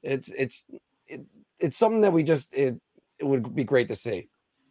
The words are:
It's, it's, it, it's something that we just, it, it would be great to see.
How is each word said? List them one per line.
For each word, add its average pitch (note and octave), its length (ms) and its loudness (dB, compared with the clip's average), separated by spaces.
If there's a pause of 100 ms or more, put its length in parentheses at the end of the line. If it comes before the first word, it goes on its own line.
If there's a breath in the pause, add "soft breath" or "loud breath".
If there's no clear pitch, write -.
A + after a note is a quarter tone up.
It's, C3+ 300 -6
it's, - 320 -4 (420)
it, - 140 -16 (400)
it's D#3 160 0
something A3+ 240 4
that G3+ 120 6
we E3 120 4
just, C#3+ 280 0
it, C3+ 220 0 (460)
it - 40 -8
would C3+ 300 0
be C#3+ 80 -2
great B2 240 2
to A#2 80 -6
see. G#2 340 -6 (420)